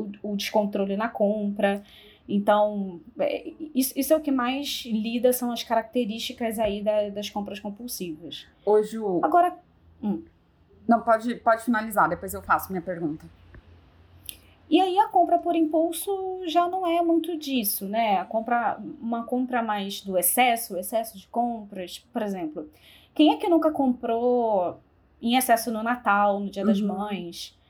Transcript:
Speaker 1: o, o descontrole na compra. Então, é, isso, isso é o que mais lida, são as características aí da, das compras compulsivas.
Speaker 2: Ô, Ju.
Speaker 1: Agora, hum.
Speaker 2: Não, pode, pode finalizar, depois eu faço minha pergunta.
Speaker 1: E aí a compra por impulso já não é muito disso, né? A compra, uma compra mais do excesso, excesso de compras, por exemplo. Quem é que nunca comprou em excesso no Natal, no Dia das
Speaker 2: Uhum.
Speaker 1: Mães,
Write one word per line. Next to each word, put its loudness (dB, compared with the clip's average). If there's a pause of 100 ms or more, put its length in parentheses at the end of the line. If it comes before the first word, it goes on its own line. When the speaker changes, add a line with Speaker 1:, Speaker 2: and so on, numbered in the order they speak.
(220)
Speaker 1:
o, -4
o 0
descontrole 0
na -2
compra. 0 (460)
Então, 2 (180)
é, -2 (240)
isso, 0
isso 0
é 6
o 2
que -2
mais -2
lida, 2
são -2
as -6
características -2
aí -2
da, 0
das -8
compras -8
compulsivas. -10 (180)
Speaker 2:
Ô, 6
Ju. -2
Speaker 1:
Agora, 4 (480)
hum. -2 (640)
Speaker 2:
Não, 4
pode, 0
pode 2
finalizar, 2
depois -6
eu -10
faço 0
minha -4
pergunta. -6 (1400)
Speaker 1:
E 6
aí 2
a 4
compra 4
por 0
impulso 0
já 2
não -2
é 2
muito 2
disso, -4
né? 2
A -4
compra, -2 (220)
uma -4
compra -2
mais -4
do -4
excesso, 2
excesso -4
de -20
compras, -6 (120)
por -4
exemplo. -6 (440)
Quem 6
é -4
que 0
nunca 6
comprou 2 (400)
em 2
excesso 2
no -4
Natal, 2
no -4
Dia -4
das 4
Speaker 2:
Uhum. 0
Speaker 1:
Mães, -8 (160)